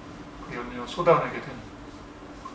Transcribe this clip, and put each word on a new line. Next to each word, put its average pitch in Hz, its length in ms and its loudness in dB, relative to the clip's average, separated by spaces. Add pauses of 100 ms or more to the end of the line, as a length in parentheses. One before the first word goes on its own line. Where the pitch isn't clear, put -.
(480)
그 123 80 -8
연이어 120 300 -6
쏟아내게 131 560 6
된 - 320 -10 (800)